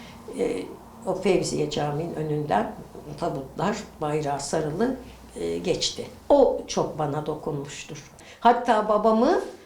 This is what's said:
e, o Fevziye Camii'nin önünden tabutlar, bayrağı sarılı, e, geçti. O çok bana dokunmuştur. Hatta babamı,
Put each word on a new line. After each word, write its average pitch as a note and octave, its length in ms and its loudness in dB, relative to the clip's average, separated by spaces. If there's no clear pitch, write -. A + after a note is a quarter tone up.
e, - 240 -2
o F#3 100 0
Fevziye D3+ 540 2
Camii'nin D3+ 460 -2
önünden D#3 560 0
tabutlar, E3+ 580 -4
bayrağı D3 380 -2
sarılı, E3 560 -2
e, E3+ 220 -2
geçti. - 480 -2
O C#4 380 6
çok - 320 -2
bana D3+ 260 -2
dokunmuştur. D3+ 840 -8
Hatta A#3 500 4
babamı, A3+ 500 6